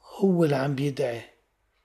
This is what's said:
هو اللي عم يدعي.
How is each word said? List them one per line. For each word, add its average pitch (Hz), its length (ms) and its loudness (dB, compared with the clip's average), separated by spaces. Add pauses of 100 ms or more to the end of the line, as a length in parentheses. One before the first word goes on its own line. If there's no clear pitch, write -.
هو 180 420 2
اللي 143 120 2
عم 135 220 -2
يدعي. 135 440 -4 (640)